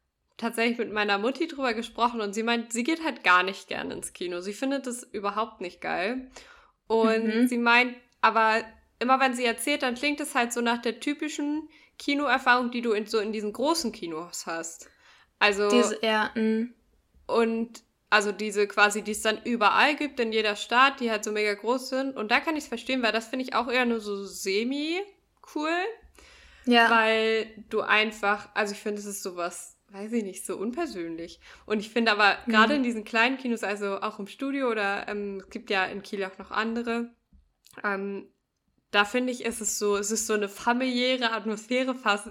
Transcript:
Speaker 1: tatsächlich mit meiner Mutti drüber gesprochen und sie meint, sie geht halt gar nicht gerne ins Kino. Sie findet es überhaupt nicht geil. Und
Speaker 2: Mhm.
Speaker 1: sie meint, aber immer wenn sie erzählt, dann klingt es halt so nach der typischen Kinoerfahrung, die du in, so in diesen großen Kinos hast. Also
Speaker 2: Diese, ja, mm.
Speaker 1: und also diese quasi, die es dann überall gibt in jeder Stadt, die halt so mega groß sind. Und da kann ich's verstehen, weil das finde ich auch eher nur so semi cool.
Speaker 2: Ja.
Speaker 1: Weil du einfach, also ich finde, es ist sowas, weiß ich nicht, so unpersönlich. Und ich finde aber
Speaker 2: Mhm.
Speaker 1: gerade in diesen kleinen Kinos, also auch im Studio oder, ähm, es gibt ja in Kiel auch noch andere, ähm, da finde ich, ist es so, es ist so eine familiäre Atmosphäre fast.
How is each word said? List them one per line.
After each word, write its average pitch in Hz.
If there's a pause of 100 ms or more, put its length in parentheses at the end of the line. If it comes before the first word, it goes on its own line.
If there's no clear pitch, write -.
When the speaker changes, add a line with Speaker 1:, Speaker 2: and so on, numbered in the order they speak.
(360)
Speaker 1:
tatsächlich 233
mit 220
meiner 208
Mutti 269
drüber 269
gesprochen 233
und 202
sie 220
meint, 233
sie 247
geht 320
halt -
gar 180
nicht 190
gerne -
ins -
Kino. 175
Sie 196
findet 269
es 240
überhaupt 208
nicht 180
geil. 196 (580)
Und 220
Speaker 2:
Mhm. 226
Speaker 1:
sie 247
meint, 240 (240)
aber 220 (360)
immer 254
wenn 262
sie 247
erzählt, 240
dann 254
klingt 294
es 285
halt 240
so 240
nach 233
der 233
typischen 302 (300)
Kinoerfahrung, 254
die 240
du 233
in, 208
so 220
in 214
diesen 208
großen 277
Kinos 165
hast. 165 (500)
Also 208
Speaker 2:
Diese, 214
ja, 214
mm. 220 (520)
Speaker 1:
und 226 (260)
also 208
diese 202
quasi, 208
die 202
es 214
dann 220
überall 240
gibt 285
in 226
jeder 214
Stadt, 254
die 240
halt 214
so 214
mega 214
groß 254
sind. 269
Und 226
da 254
kann 311
ich's 294
verstehen, 254
weil 220
das 226
finde 254
ich 254
auch 240
eher 254
nur 233
so 202
semi 254 (540)
cool. 311 (960)
Speaker 2:
Ja. 233
Speaker 1:
Weil 220 (220)
du 214
einfach, 208
also 202
ich 202
finde, 208
es 202
ist 202
sowas, 175 (140)
weiß 202
ich 233
nicht, 185
so 190
unpersönlich. 190 (260)
Und 214
ich 202
finde 226
aber 208
Speaker 2:
Mhm. 233
Speaker 1:
gerade 226
in 285
diesen 220
kleinen 233
Kinos, 240
also 196
auch -
im 202
Studio 269
oder, 202
ähm, 202
es -
gibt -
ja 196
in 190
Kiel 196
auch 190
noch -
andere, 233 (760)
ähm, 196 (640)
da 208
finde 254
ich, 240
ist 226
es 208
so, 208
es 202
ist 214
so 220
eine 208
familiäre 247
Atmosphäre 226
fast. 208